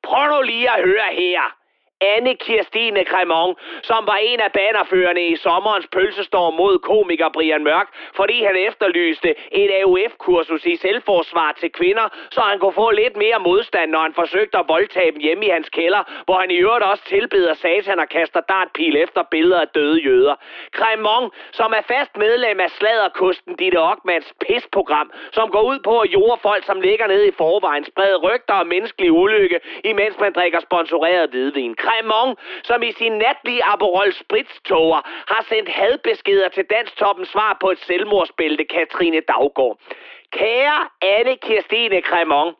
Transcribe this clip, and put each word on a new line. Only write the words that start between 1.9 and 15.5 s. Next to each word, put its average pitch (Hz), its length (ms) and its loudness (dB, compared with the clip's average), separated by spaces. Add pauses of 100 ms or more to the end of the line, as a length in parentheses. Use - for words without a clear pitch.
Anne 226 340 2
Kirstine 220 680 -2
Cremon, 175 520 0 (280)
som 220 240 -2
var 208 80 0
en 226 240 -2
af 202 120 0
bannerførerne 185 760 0
i 170 80 2
sommerens 190 520 0
pølsestorm 190 680 0
mod 180 260 2
komiker 175 500 2
Brian 156 340 0
Mørk, 165 240 2 (280)
fordi 220 280 0
han 196 120 2
efterlyste 175 800 0 (160)
et 196 200 2
A 190 140 2
U 185 120 4 (120)
F-kursus 165 560 -2
i 175 100 0
selvforsvar 170 760 0
til - 200 -6
kvinder, 202 360 0 (240)
så 247 100 0
han 202 180 0
kunne 185 140 2
få 220 180 2
lidt 214 260 0
mere 220 220 2
modstand, 180 520 0
når 160 80 0
han 160 140 0
forsøgte 185 440 0
at 175 100 0
voldtage 175 440 2
dem - 80 -12
hjemme 165 260 -2
i 202 40 2
hans 165 200 -2